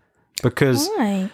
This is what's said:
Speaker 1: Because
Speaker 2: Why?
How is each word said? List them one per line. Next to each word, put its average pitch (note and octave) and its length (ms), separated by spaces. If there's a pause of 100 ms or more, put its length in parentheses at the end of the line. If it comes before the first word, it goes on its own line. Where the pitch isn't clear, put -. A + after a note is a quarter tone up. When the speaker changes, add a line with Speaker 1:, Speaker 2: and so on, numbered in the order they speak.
(420)
Speaker 1:
Because C3+ 540
Speaker 2:
Why? G3+ 380